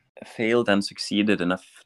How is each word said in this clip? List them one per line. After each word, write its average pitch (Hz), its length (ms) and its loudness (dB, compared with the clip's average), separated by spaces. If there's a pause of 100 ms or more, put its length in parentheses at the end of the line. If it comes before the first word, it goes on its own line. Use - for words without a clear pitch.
(260)
failed 117 420 0
and 101 160 4
succeeded 104 560 -2
enough 87 460 -4